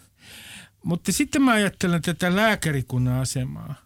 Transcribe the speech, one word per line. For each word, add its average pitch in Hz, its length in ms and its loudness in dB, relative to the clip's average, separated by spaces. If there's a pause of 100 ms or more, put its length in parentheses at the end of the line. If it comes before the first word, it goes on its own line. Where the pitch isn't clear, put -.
(840)
Mutta 175 280 -2
sitten 285 300 0
mä 262 100 6
ajattelen 190 500 2
tätä 180 340 0
lääkärikunnan 135 840 0
asemaa. 139 540 -6 (100)